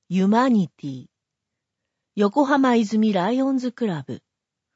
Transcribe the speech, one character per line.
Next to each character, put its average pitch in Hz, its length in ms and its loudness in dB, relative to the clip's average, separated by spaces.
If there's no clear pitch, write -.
ユ 185 180 0
マ 233 220 2
ニ 208 200 2
テ - 200 -16
ィ。 131 180 -14
横 208 280 2
浜 269 300 2
泉 220 380 0
ラ 185 180 0
イ 254 120 0
オ 269 100 -2
ン 262 60 0
ズ 247 120 -6
ク 233 160 -6
ラ 160 180 -4
ブ。 113 180 -12